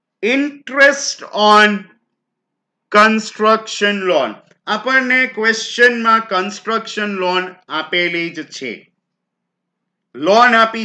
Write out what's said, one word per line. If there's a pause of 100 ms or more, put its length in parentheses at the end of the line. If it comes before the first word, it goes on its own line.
(220)
interest (100)
on (1040)
કન્સ્ટ્રક્શન (100)
લોન. (420)
આપણને (160)
ક્વેશ્ચનમાં
કન્સ્ટ્રક્શન
લોન (340)
આપેલી
જ (140)
છે. (1500)
લોન
આપી